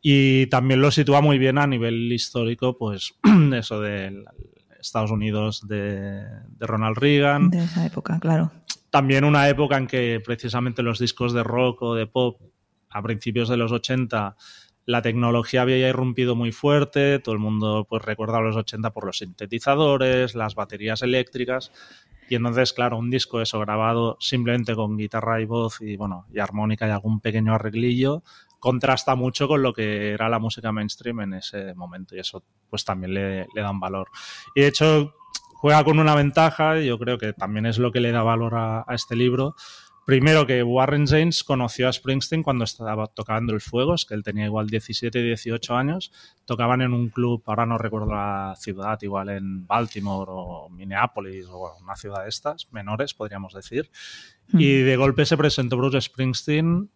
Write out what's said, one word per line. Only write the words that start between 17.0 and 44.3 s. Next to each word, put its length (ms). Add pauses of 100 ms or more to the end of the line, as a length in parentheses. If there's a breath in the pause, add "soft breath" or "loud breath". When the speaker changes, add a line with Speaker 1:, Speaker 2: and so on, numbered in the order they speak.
Speaker 1:
todo 140
el 60
mundo, 480
pues, 140
recuerda 360
a 20
los 160
ochenta 340
por 140
los 140
sintetizadores, 1160
las 220
baterías 460
eléctricas, 680 (580 loud breath)
y 80
entonces, 360
claro, 240
un 140
disco 300
eso 200
grabado 580
simplemente 560
con 220
guitarra 440
y 40
voz 360
y, 160
bueno, 360
y 80
armónica 480
y 20
algún 300
pequeño 340
arreglillo, 680 (360 soft breath)
contrasta 560
mucho 340
con 140
lo 100
que 400
era 160
la 100
música 340
mainstream 480
en 140
ese 400
momento, 420
y 40
eso, 220 (260)
pues, 160
también 300
le, 400
le 80
da 80
un 100
valor. 280 (460 loud breath)
Y 80
de 60
hecho, 460 (400)
juega 300
con 160
una 160
ventaja, 640
y 60
yo 120
creo 200
que 140
también 340
es 120
lo 140
que 80
le 120
da 100
valor 340
a, 300
a 80
este 220
libro, 380 (520 loud breath)
primero 380
que 200
Warren 420
James 380
conoció 440
a 40
Springsteen 500
cuando 220
estaba 420
tocando 480
el 60
fuego, 340
es 100
que 100
él 100
tenía 220